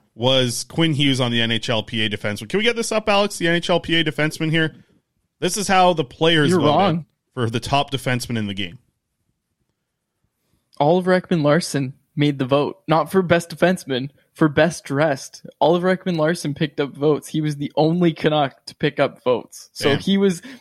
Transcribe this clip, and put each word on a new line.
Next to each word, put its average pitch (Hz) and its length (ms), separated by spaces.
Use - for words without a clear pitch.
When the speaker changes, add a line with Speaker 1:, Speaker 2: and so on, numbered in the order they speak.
Speaker 1:
was 123 500
Quinn 160 300
Hughes 135 260
on 123 100
the 117 120
N 113 80
H 113 180
L 113 140
P 110 240
A - 20
defenseman. 104 400
Can - 80
we 208 80
get 233 120
this 226 160
up, 214 140
Alex? 202 300
The 170 120
N 170 80
H 170 120
L 170 120
P 165 200
A 160 40
defenseman 151 460
here. 160 240
This 180 180
is 196 100
how 185 240
the 156 120
players 160 440
Speaker 2:
You're 175 120
Speaker 1:
voted 147 140
Speaker 2:
wrong. 170 320
Speaker 1:
for 117 160
the 117 100
top 143 300
defenseman 123 480
in 107 80
the 101 80
game. 95 240
Speaker 2:
Oliver 180 420
Ekman-Larsson 147 720
made 147 200
the 135 80
vote, 135 420
not 156 240
for 190 80
best 170 300
defenseman, 147 580
for 160 160
best 156 360
dressed. 139 600
Oliver 175 340
Ekman-Larsson 165 600
picked 151 260
up 143 160
votes. 143 320
He 156 140
was 151 140
the 143 200
only 165 380
Canuck 151 500
to - 100
pick - 240
up 127 240
votes. - 520
So - 160
Speaker 1:
Damn. 143 80
Speaker 2:
he 196 180
was, 196 240